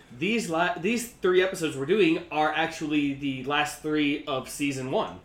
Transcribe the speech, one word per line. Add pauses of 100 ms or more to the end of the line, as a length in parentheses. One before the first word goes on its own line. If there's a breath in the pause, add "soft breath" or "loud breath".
(200)
these
la-,
these (140)
three
episodes
we're
doing
are
actually
the
last
three
of
season
one.